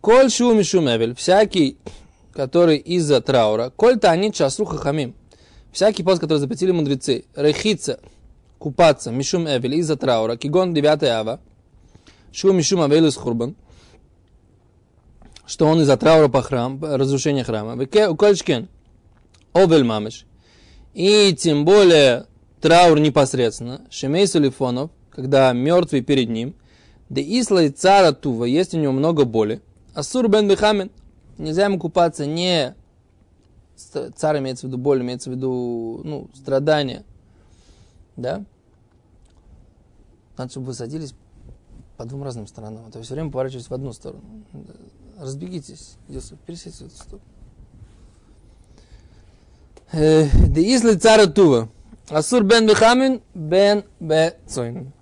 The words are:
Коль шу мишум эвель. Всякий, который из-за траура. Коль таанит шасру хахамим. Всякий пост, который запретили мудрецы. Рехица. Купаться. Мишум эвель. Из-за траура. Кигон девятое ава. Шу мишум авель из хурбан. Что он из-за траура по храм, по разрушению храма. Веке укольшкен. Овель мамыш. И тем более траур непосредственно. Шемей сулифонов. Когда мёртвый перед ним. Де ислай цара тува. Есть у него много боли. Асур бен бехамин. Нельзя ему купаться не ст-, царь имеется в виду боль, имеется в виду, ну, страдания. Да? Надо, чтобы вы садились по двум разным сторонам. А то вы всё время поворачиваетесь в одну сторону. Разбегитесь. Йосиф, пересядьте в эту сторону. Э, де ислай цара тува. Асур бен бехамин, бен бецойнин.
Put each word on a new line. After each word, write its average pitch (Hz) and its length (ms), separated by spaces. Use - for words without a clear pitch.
Коль 247 280
шу 240 220
мишум 185 360
эвель. 113 260
Всякий, 185 640
который 156 460
из-за 151 420
траура. 113 500
Коль 233 300
таанит 190 340
шасру 160 300
хахамим. 147 500
Всякий 202 320
пост, 175 180
который 156 180
запретили 160 340
мудрецы. 143 520
Рехица. 151 640
Купаться. 147 540
Мишум 160 340
эвель. 131 300
Из-за 160 200
траура. 117 400
Кигон 175 380
девятое 147 460
ава. 110 180
Шу 196 200
мишум 175 280
авель 156 260
из 143 80
хурбан. 120 400
Что - 200
он 160 160
из-за 139 140
траура 156 300
по 131 160
храм, 131 380
по 151 180
разрушению 135 460
храма. 113 320
Веке 196 320
укольшкен. 170 600
Овель 165 320
мамыш. 107 420
И 202 440
тем 147 260
более 160 640
траур 165 380
непосредственно. 131 880
Шемей 160 380
сулифонов. 135 640
Когда 135 420
мёртвый 143 480
перед 131 280
ним. 117 280
Де 139 140
ислай 185 460
цара 185 420
тува. 120 360
Есть 160 280
у 165 40
него 143 140
много 147 320
боли. 110 380
Асур 233 340
бен 208 200
бехамин. 202 420
Нельзя 160 260
ему 196 140
купаться 165 460
не 165 500
ст-, 127 400
царь 151 220
имеется 131 280
в - 20
виду 127 100
боль, 131 240
имеется 123 280
в 127 40
виду, 123 680
ну, 147 300
страдания. 135 680
Да? 160 280
Надо, 127 140
чтобы 131 160
вы 131 80
садились 131 400
по 123 80
двум 135 180
разным 120 240
сторонам. 110 400
А 110 40
то 117 80
вы 117 60
всё 131 100
время 156 160
поворачиваетесь 131 380
в 127 60
одну 131 180
сторону. - 300
Разбегитесь. 156 800
Йосиф, 131 320
пересядьте 170 440
в - 40
эту - 80
сторону. - 280
Э, 156 340
де 170 260
ислай 226 220
цара 220 300
тува. 147 420
Асур 160 360
бен 226 220
бехамин, 240 540
бен 196 500
бецойнин. 156 1000